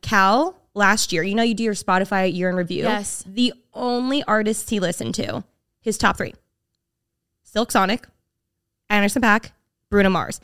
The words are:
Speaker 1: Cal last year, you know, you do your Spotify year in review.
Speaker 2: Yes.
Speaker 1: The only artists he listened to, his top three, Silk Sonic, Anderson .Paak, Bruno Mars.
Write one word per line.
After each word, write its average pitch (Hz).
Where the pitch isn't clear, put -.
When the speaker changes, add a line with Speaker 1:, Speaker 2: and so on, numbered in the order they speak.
Speaker 1:
Cal 220
last 202
year, 160
you 196
know, 226
you 233
do 214
your 214
Spotify 190
year 180
in 180
review. 180
Speaker 2:
Yes. 208
Speaker 1:
The 233
only 247
artists 214
he 214
listened 170
to, -
his 214
top -
three, -
Silk -
Sonic, 196
Anderson 208
.Paak, 220
Bruno 202
Mars. 170